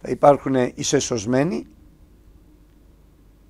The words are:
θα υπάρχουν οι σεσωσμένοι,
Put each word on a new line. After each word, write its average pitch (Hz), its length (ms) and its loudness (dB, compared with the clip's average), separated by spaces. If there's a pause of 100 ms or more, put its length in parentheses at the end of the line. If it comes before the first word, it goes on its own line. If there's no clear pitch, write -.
θα - 100 -10
υπάρχουν 139 440 4
οι 127 280 -2
σεσωσμένοι, 131 840 -2 (1800)